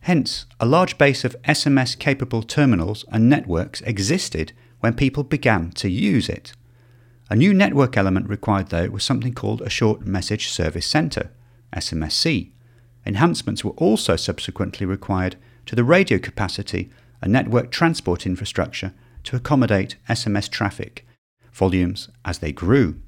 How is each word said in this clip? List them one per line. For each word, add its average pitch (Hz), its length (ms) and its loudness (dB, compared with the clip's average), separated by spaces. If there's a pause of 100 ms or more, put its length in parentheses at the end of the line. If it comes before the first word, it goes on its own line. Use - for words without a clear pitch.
Hence, - 460 0 (140)
a 113 60 0
large 175 320 2
base 139 260 4
of 160 100 -2 (100)
S 151 220 0
M 139 120 6
S 127 180 0
capable 127 460 -2
terminals 107 680 2
and 113 180 4
networks 92 520 0
existed 98 720 -4 (260)
when 113 160 0
people 135 300 0
began 104 480 0
to - 160 -4
use 131 400 2
it. - 240 -8 (760)
A 107 60 -2
new 170 180 6
network 185 440 4
element 95 320 2
required, 104 400 0
though, 87 220 0
was 101 120 -6
something 123 320 -2
called 110 280 -4
a - 80 -6
Short 107 360 0
Message 95 420 -4
Service 85 380 -4
Centre, - 460 -2 (400)
S - 200 -6
M 80 120 -2
S 78 100 -4
C. 139 380 -2 (520)
Enhancements 107 600 0
were 104 80 -4
also 180 440 2
subsequently - 680 -6
required 92 520 -2 (280)
to - 120 -6
the 120 80 4
radio 165 340 4
capacity - 720 -6 (320)
and 92 100 2
network 120 380 2
transport 160 560 0
infrastructure 95 680 -4 (320)
to - 120 -6
accommodate 117 600 2 (120)
S - 180 -2
M 101 100 0
S 101 120 -4
traffic - 580 -6 (460)
volumes 92 560 0 (160)
as 87 140 -6
they 78 140 -6
grew. 92 560 2